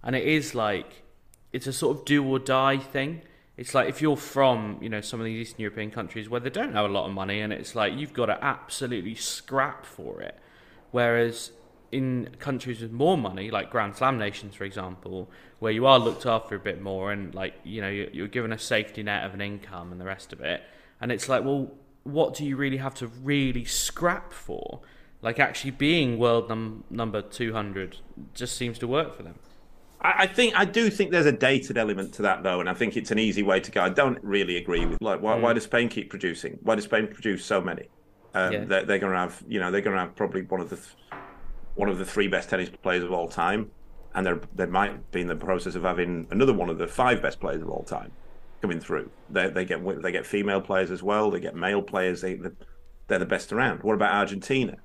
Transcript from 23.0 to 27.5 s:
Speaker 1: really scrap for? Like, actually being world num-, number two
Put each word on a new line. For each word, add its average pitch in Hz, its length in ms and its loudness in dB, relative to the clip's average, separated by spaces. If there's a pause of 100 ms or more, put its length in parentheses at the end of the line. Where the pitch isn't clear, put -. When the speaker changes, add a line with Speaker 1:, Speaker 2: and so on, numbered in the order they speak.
Speaker 1:
really 127 580 0
scrap - 680 -2
for? - 480 -10 (420)
Like, 113 160 0
actually 135 340 2
being 139 460 2
world 117 300 4
num-, 110 420 -6
number 110 320 -4
two 113 300 -4